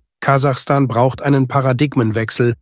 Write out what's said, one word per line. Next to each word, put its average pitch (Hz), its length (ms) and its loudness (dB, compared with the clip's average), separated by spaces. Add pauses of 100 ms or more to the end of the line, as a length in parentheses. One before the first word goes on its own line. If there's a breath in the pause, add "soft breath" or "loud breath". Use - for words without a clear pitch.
(220)
Kasachstan 139 640 0
braucht 120 340 0
einen 139 260 2
Paradigmenwechsel, 123 1160 0